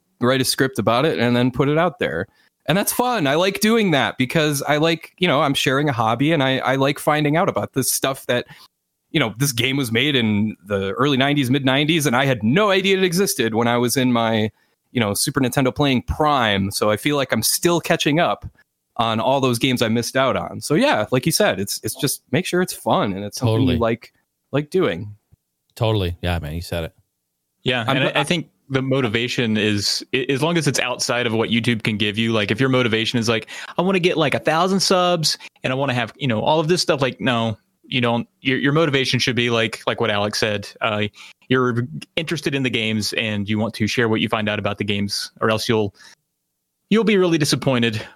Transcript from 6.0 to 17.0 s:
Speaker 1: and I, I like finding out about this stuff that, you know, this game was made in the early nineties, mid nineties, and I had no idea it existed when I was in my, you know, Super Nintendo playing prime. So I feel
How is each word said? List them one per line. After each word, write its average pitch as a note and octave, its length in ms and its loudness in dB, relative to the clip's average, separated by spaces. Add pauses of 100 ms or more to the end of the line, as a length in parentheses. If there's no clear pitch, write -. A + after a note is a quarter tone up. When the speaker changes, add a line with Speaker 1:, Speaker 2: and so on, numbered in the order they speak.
Speaker 1:
and D#3+ 100 2
I, C3 160 2
I C3 200 0
like C#3 200 0
finding D3+ 400 0
out F#3 100 2
about G#2+ 260 -4
this C3 180 -2
stuff - 340 -4
that, B2 220 -2 (640)
you E3+ 80 2
know, A2+ 180 -2
this C#3 140 0
game C3 260 0
was C3 140 -2
made C3+ 240 2
in G#2+ 500 2
the G2 280 -2
early C#3 220 2
nineties, C#3 360 2
mid C#3+ 120 0
nineties, D3 440 2
and A#2+ 80 0
I C3+ 100 2
had B2+ 160 0
no E3+ 300 2
idea F#3+ 260 2
it F#3+ 60 0
existed E3+ 500 0
when A#2 140 2
I A#2+ 100 2
was A#2+ 200 0
in B2+ 140 2
my, A2+ 380 2 (440)
you B2 60 0
know, G#2 140 0
Super C#3 280 -2
Nintendo B2+ 340 0
playing C#3 280 2
prime. A2 680 0
So G#2+ 180 0
I G#2+ 80 2
feel D3 200 -2